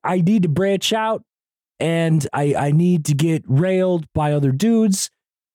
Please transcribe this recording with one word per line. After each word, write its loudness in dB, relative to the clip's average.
I 0
need 2
to 0
branch -2
out, -2
and 0
I, 0
I 0
need 2
to 0
get 0
railed 0
by 0
other 0
dudes." 0